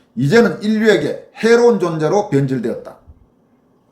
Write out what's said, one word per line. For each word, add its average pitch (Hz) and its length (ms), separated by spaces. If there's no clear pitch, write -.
이제는 185 460
인류에게 208 720
해로운 233 460
존재로 160 500
변질되었다. 131 680